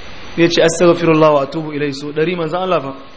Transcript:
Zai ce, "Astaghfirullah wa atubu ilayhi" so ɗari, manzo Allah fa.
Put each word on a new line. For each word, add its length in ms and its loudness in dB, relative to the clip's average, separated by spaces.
Zai 140 4
ce, 120 2
"Astaghfirullah 720 4
wa 80 2
atubu 300 -6
ilayhi" 220 -4
so 180 -10
ɗari, 240 -2
manzo 220 -4
Allah 240 0
fa. 100 -8